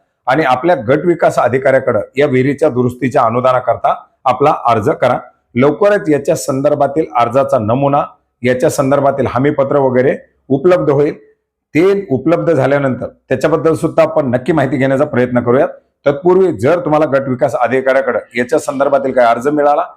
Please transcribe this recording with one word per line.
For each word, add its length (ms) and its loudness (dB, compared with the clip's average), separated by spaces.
आणि 160 0
आपल्या 340 0
गट 300 -2
विकास 320 0
अधिकाऱ्याकडे 840 0
या 60 2
विहिरीच्या 420 0
दुरुस्तीच्या 540 -2
अनुदानाकरता 840 0
आपला 300 2
अर्ज 240 2
करा. 280 0
लवकरच 540 2
याच्या 280 0
संदर्भातील 680 -2
अर्जाचा 420 2
नमुना, 440 0
याच्या 280 0
संदर्भातील 580 0
हमीपत्र 480 0
वगैरे 400 2
उपलब्ध 420 2
होईल. 240 0
ते 360 0
उपलब्ध 420 0
झाल्यानंतर 540 0
त्याच्याबद्दल 460 0
सुद्धा 280 0
आपण 280 0
नक्की 220 -2
माहिती 240 0
घेण्याचा 280 0
प्रयत्न 360 0
करूयात. 280 2
तत्पूर्वी 460 2
जर 280 0
तुम्हाला 260 0
गट 220 -2
विकास 260 -2
अधिकाऱ्याकडे 840 -2
याच्या 200 0
संदर्भातील 540 -2
काही 140 2
अर्ज 220 0
मिळाला 360 0